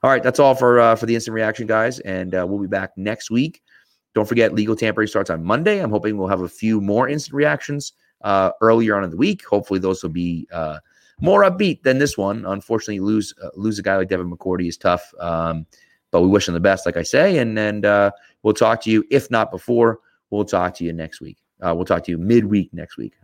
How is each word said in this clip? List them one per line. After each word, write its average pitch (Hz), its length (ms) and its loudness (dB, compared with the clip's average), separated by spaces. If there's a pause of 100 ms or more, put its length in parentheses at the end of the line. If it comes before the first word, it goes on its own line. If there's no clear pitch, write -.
All 127 80 4
right, 131 120 2
that's 127 160 0
all 139 160 6
for, 123 240 4
uh, 113 160 6
for 113 120 -6
the 117 80 0
instant 117 200 -6
reaction, 110 320 -4
guys, 113 340 0
and, 92 340 -8
uh, 92 120 -2
we'll 101 120 -4
be 98 80 -6
back 95 320 -4
next 104 320 -6
week. 127 320 -2 (520)
Don't 110 140 0
forget, 117 240 2
legal 107 240 0
tampering 110 300 0
starts 101 240 -4
on 82 120 -4
Monday. 165 400 0
I'm 127 80 -4
hoping 107 280 -2
we'll 95 100 -2
have 95 140 0
a 90 80 -6
few 110 320 -2
more 107 260 0
instant 143 260 -6
reactions, 143 600 -2 (260)
uh, 98 300 2 (100)
earlier 113 340 4
on 98 100 -2
in 87 60 -6
the 80 60 -12
week. 107 300 0
Hopefully, 98 340 -2
those 92 220 -2
will 87 80 -6
be, 85 420 -4
uh, 78 280 -8 (380)
more 196 260 4
upbeat 185 380 0
than 131 140 4
this 139 220 0
one. 101 260 -2
Unfortunately, 101 560 -4
lose, 104 320 -2 (100)
uh, 92 120 -12
lose 104 240 -4
a 98 40 -10
guy 95 140 0
like 95 140 -2
Devin 90 200 -4
McCourty 90 380 -4
is 85 80 -10
tough, 87 420 -2
um, 82 460 -4 (460)
but 85 100 4
we 90 80 4
wish 98 180 2
him 90 60 -4
the 85 80 -2
best, 95 240 2
like 85 140 -2
I 85 60 -4
say, 170 340 2
and, 113 200 -2
and, 104 280 -2
uh, 101 240 4 (320)
we'll 107 100 2
talk 113 300 2
to 113 80 -2
you, 110 200 4
if 117 200 0
not 113 200 0
before, 113 500 0 (280)
we'll 104 160 -2
talk 90 300 -2
to - 100 -10
you 85 80 -4
next 80 300 -12
week. - 160 -18 (240)
Uh, 87 120 0
we'll 87 120 -4
talk 85 180 0
to - 60 -8
you 85 80 -4
midweek 104 560 2
next 82 240 -14
week. - 260 -12